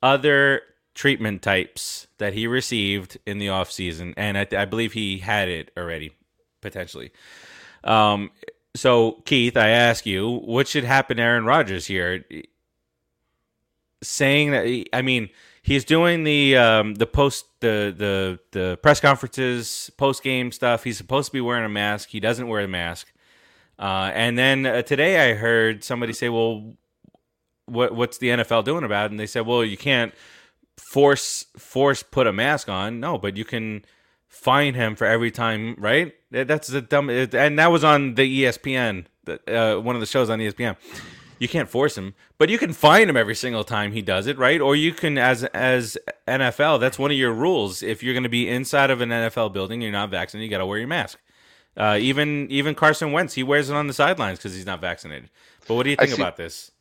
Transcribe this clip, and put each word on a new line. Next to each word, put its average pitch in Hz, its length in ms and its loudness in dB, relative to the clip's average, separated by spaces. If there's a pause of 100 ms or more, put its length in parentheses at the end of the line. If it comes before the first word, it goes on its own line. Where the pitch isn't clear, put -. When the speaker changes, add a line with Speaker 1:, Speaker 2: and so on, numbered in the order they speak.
Speaker 1:
other 139 600 4 (320)
treatment 107 480 0
types - 640 -2 (120)
that 104 140 -4
he 110 140 -4
received 104 800 -2
in 101 120 -8
the 101 100 -4
offseason. 87 680 -6
And 101 220 -2
I, 98 80 -2 (100)
I 101 80 2
believe 110 300 -4
he 98 240 -4
had 101 300 -2
it 85 280 -8
already, 82 360 -10 (500)
potentially. 87 500 -14 (720)
Um, 104 460 2 (440)
so, 117 500 2
Keith, 120 320 2
I 110 120 6
ask 117 360 4
you, 98 240 -2
what 120 380 -2
should 143 180 -4
happen 131 340 0
to 120 40 0
Aaron 117 220 2
Rodgers 110 420 0
here? 90 380 -4 (1800)
Saying 143 480 2
that, 127 160 2
he, 120 260 -2
I 127 100 0
mean, 127 260 0 (340)
he's 139 220 2
doing 165 400 4
the, 143 320 4
um, 110 380 6
the 110 120 0
post, 139 380 0 (160)
the, 104 360 0
the, 95 420 -2 (140)
the 92 300 -4
press - 180 4
conferences, 127 960 -2
post-game 131 560 -2
stuff. 120 320 0
He's 117 120 -6
supposed 131 320 -4
to - 40 -14
be 135 80 -4
wearing 120 240 -2
a 107 40 -4
mask. 104 420 -4
He 107 100 -8
doesn't 117 280 -2
wear 107 120 -2
a 101 80 -4
mask. 85 440 -8 (680)
Uh, 95 360 -2
and 117 240 0
then, 135 260 2
uh, 123 180 0
today 147 480 2
I 113 40 2
heard 113 480 0
somebody 120 300 -6
say, 120 160 -4
"Well, 113 460 -2 (920)
what, 120 300 0
what's 117 240 -2
the 123 120 0
N 120 100 2
F 113 120 -2
L 113 100 4
doing 147 220 -2
about 104 220 -2
it?" 104 40 -4
And 104 100 -10
they 107 60 -6
said, 117 180 -4
"Well, 120 200 0
you 104 120 -6
can't 123 380 0 (600)
force, - 720 2 (100)
force 135 460 0
put 127 240 0
a 107 60 2
mask 135 360 -2
on." 104 320 -6
No, 143 180 -6
but 98 180 -6
you 107 80 -8
can 110 400 -8 (440)
fine 139 460 2
him 113 200 0
for 110 120 -2
every 113 240 2
time, 113 480 -4
right? 135 360 0 (160)
That, 123 180 -4
that's 151 200 -2
the 131 140 -4
dumb, 143 280 0
it, 123 240 -2
and 147 240 2
that 170 140 6
was 165 100 4
on 143 320 4
the 123 100 4
E 135 220 2
S 120 120 0
P 135 180 -6
N, 104 320 -2 (160)
the, 107 520 0
uh, - 40 -2
one 120 160 -2
of 117 40 -4
the 107 60 -4
shows 120 240 0
on 113 100 -2
E 110 60 -2
S 104 80 -6
P 120 100 -8
N. 104 120 -4 (640)
You 120 100 -4
can't 147 200 -2
force 143 300 0
him, 98 160 -12 (240)
but 156 100 6
you 220 80 2
can 180 160 -2
fine 180 380 8
him 139 80 4
every 110 160 2
single 117 280 -4
time 104 300 -4
he 110 80 -4
does 98 260 -2
it, 135 120 -4
right? 131 200 2
Or 139 160 2
you 156 200 0
can, 147 240 -2
as, 123 260 2
as 123 540 -2 (280)
N 131 140 -2
F 127 200 -2
L, 147 180 4
that's 127 200 -2
one 139 120 0
of 147 80 0
your 127 160 2
rules. 117 480 -2
If 104 200 -6
you're 123 120 -4
gonna 123 160 -4
be 120 180 -2
inside 135 400 0
of 123 140 0
an 117 100 -4
N 117 100 -2
F 113 140 -4
L 110 140 -2
building, 98 320 -6
you're 107 100 -6
not 104 160 -4
vaccinated, 98 420 -8
you - 0 -
gotta 95 140 -2
wear 101 140 -4
your 120 100 -8
mask. 160 300 -6 (580)
Uh, 104 240 2
even, 143 500 -2
even 139 240 -2
Carson 151 380 2
Wentz, 147 220 -2
he 131 80 -4
wears 139 260 2
it 143 80 -4
on 147 100 -2
the 139 60 -6
sidelines 139 460 0
'cause 95 160 -10
he's 92 100 -12
not 92 160 -8
vaccinated. 80 480 -10 (400)
But 113 60 0
what 120 80 0
do 135 80 0
you 143 80 0
Speaker 2:
I 131 80 6
Speaker 1:
think 131 100 -2
Speaker 2:
see, - 60 -2
Speaker 1:
about 87 160 -4
this? - 320 -14 (100)